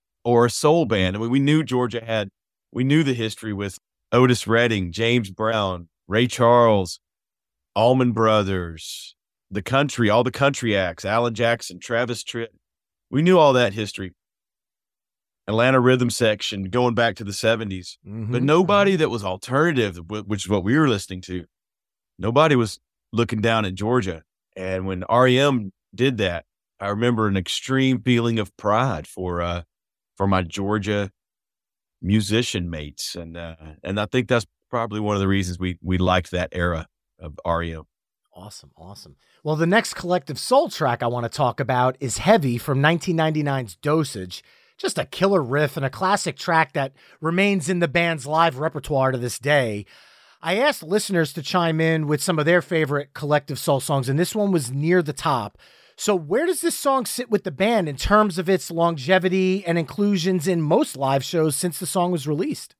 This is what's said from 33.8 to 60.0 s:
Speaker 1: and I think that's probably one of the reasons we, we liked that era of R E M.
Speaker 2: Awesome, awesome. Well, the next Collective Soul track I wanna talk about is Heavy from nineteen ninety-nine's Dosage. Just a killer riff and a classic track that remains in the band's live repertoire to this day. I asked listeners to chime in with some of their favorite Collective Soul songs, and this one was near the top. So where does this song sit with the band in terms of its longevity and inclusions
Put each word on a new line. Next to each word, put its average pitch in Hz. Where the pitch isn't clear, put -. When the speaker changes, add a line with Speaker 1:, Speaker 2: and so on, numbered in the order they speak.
Speaker 1:
and 98
I 104
think 127
that's 117
probably 113
one 104
of 98
the 98
reasons 92
we, 90
we 92
liked 92
that 87
era 87
of 78
R 85
E 82
M. 80
Speaker 2:
Awesome, 90
awesome. 87
Well, 156
the 160
next 208
Collective 175
Soul 269
track 123
I 120
wanna 120
talk 127
about 127
is 127
Heavy 147
from 135
nineteen 165
ninety-nine's 147
Dosage. 139
Just -
a -
killer 190
riff 139
and 139
a 131
classic 190
track 160
that 139
remains 180
in 180
the 170
band's 165
live 156
repertoire 143
to 127
this 120
day. 120
I 175
asked 277
listeners 170
to 160
chime 165
in 160
with 147
some 170
of 143
their 170
favorite 143
Collective 143
Soul 139
songs, 135
and 135
this 175
one 202
was 131
near 160
the 147
top. 127
So 208
where 180
does 359
this 339
song 269
sit -
with 208
the 175
band 190
in 139
terms 208
of 170
its 185
longevity 180
and 170
inclusions 180